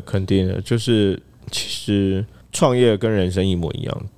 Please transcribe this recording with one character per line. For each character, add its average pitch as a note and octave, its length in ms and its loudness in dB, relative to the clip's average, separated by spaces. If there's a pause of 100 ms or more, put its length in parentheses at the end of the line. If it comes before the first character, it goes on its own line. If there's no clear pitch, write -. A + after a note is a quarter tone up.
肯 G2 200 -2
定 G2 220 2
的， F#2 140 -4
就 A#2 160 -2
是 G#2+ 440 2 (300)
其 - 180 -6
实 G2 560 0 (280)
创 B2+ 240 2
业 A#2+ 180 4
跟 A2+ 160 -2
人 F#2+ 180 2
生 F#2 160 0
一 F#2 120 0
模 E2 160 -2
一 - 80 -10
样， - 240 -6 (120)